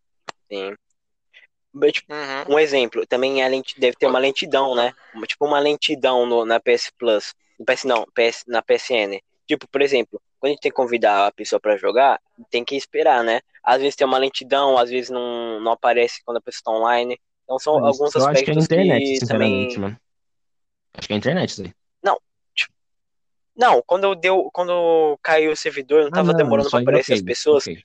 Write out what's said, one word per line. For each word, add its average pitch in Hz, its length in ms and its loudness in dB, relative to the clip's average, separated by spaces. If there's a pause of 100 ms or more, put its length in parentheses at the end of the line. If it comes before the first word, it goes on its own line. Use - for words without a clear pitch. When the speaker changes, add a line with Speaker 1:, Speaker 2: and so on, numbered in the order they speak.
(520)
Speaker 1:
Sim. 98 220 -10 (1000)
Mas, 143 200 2
tipo, - 200 -8
Speaker 2:
Uhum. 139 440 -4
Speaker 1:
um 151 40 6
exemplo, 135 460 0
também 131 380 0
a 131 40 0
lenti-, 131 320 -4
deve 123 160 2
ter 143 120 0
uma 127 100 2
lentidão, 135 560 0
né? 120 180 0 (220)
Uma, 110 140 -12
tipo, - 180 -4
uma 147 140 0
lentidão 139 680 0
no, 117 180 2
na 113 160 0
P 123 120 0
S - 260 0
Plus. 110 380 -2 (240)
No 117 40 -18
P 127 100 0
S 127 120 -4
não, 117 260 0
P 123 120 0
S, 117 240 0
na 117 160 -2
P 127 100 0
S - 180 -2
N. 101 320 -2 (240)
Tipo, - 200 -4
por 139 120 -6
exemplo, 135 400 0 (200)
quando 139 100 -2
a 147 40 0
gente - 80 -8
tem 139 100 -2
que - 40 -16
convidar 110 520 0
a 104 40 -2
pessoa 107 280 -4
pra 107 180 0
jogar, 113 420 2 (300)
tem 120 160 -4
que - 100 -6
esperar, 139 480 0
né? 113 180 0 (220)
Às 131 180 2
vezes 139 140 -2
tem 139 120 0
uma 131 100 0
lentidão, 135 600 0
às 120 100 2
vezes 123 220 -6
não, 120 480 -6
não 113 140 -2
aparece 120 520 0
quando 120 120 -6
a - 40 -4
pessoa - 220 -16
tá 117 80 -4
online. 120 500 -2 (220)
Então 127 160 -6
são 151 160 0
Speaker 3:
Mano, 139 100 0
Speaker 1:
alguns 143 240 0
Speaker 3:
isso 151 80 -2
eu 135 80 4
acho 139 180 2
que - 60 -4
é 151 40 -2
a 151 40 0
Speaker 1:
aspectos 160 80 4
Speaker 3:
internet, 160 380 2
Speaker 1:
que 135 160 -2
Speaker 3:
sinceramente, 120 560 -2
Speaker 1:
também 101 140 -6
Speaker 3:
mano. 104 120 -14 (920)
Acho - 120 -14
que 104 60 -6
é - 20 0
a - 20 -2
internet 127 340 -2
isso - 100 -12
aí. 90 120 -14 (280)
Speaker 1:
Não, - 180 -2 (360)
tipo... - 180 -6 (840)
Não, 214 300 4
quando 190 200 0
eu 196 100 0
deu, 180 360 0
quando 170 680 0
caiu 156 300 2
o 156 40 -4
servidor, 143 460 0
não 147 60 0
Speaker 3:
Ah, 151 80 -8
Speaker 1:
tava 180 140 2
Speaker 3:
não, 160 80 2
Speaker 1:
demorando 139 300 2
Speaker 3:
isso - 40 -6
Speaker 1:
pra 131 80 0
Speaker 3:
aí, 123 40 0
Speaker 1:
aparecer 135 300 0
Speaker 3:
ok, 110 60 2
Speaker 1:
as - 20 -4
pessoas. 139 460 0
Speaker 3:
ok, 82 180 -14